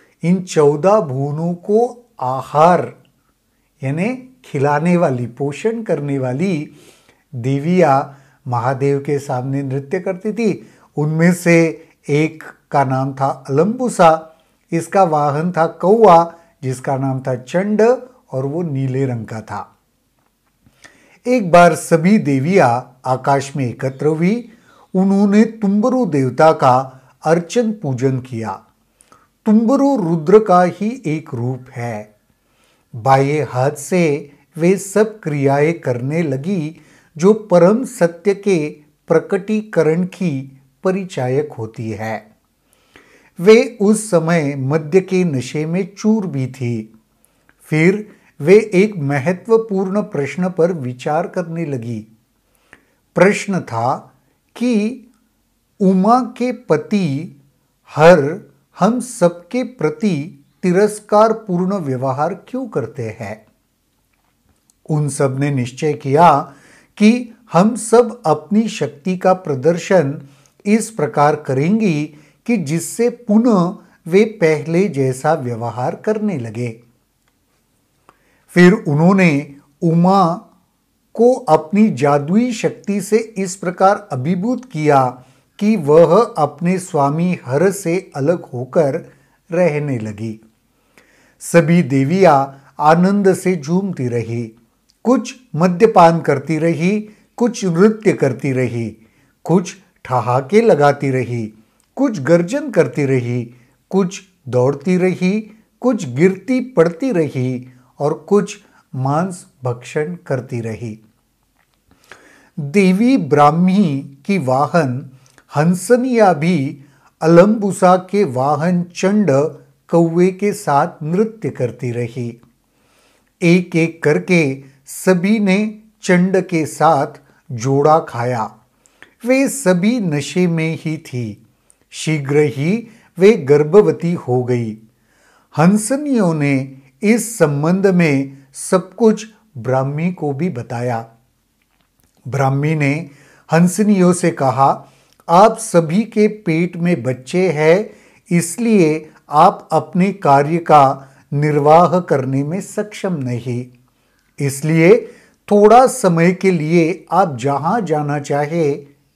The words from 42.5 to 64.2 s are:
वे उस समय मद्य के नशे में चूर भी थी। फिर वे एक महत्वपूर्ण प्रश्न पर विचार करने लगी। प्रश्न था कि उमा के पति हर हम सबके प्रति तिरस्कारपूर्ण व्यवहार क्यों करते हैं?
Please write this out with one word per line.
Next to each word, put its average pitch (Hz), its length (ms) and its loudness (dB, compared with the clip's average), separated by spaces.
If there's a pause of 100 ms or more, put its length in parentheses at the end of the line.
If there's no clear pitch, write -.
वे 226 400 4
उस 214 300 0
समय 160 460 0
मद्य 151 440 -2
के 185 240 -2
नशे 151 420 -4
में 180 320 -6
चूर 214 280 0
भी 139 200 -6
थी। 120 540 -8 (640)
फिर 185 540 0 (240)
वे 202 340 4
एक 208 220 2
महत्वपूर्ण 190 1080 -2
प्रश्न 180 480 -6
पर 175 220 0
विचार 151 540 -6
करने 165 380 -8
लगी। 117 420 -8 (1080)
प्रश्न 190 460 0
था 117 540 -6 (420)
कि 233 480 -4 (760)
उमा 196 400 2
के 247 320 -4
पति 165 880 -4 (560)
हर 160 520 4 (300)
हम 233 220 0
सबके - 640 -4
प्रति 156 800 -6 (180)
तिरस्कारपूर्ण 202 1120 0
व्यवहार 139 600 -4
क्यों 247 340 -12
करते 113 520 -8
हैं? 113 260 -14 (1400)